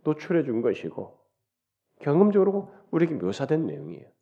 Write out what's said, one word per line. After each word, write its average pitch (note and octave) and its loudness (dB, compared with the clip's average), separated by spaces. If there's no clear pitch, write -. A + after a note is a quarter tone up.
노출해 D#3 0
준 A#2 -2
것이고, G2+ -4
경험적으로 G3 2
우리에게 E3 2
묘사된 C3+ -2
내용이에요. - -10